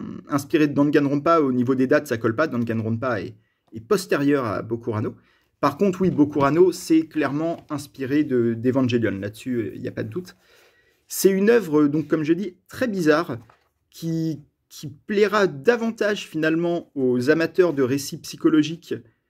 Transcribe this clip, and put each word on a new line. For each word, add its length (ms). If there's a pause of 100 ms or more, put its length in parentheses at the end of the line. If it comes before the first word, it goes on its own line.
(300)
inspiré 380
de 60
Danganronpa. 680
Au 100
niveau 240
des 120
dates, 200
ça 100
colle 180
pas. 120
Danganronpa 760
est, 140 (380)
est 80
postérieur 640
à 160
Bokurano. 540 (440)
Par 180
contre, 240
oui, 80
Bokurano, 600
c'est 340
clairement 520 (120)
inspiré 540
de, 320
d'Evangelion. 640
Là-dessus, 380
euh, 180
il 60
n'y 60
a 40
pas 120
de 60
doute. 260 (720)
C'est 220
une 220
œuvre, 340
donc, 220
comme 160
je 100
dis, 220 (120)
très 200
bizarre, 500 (540)
qui, 480 (300)
qui 180
plaira 580
davantage, 840
finalement, 680
aux 340
amateurs 440
de 100
récits 340
psychologiques 800 (340)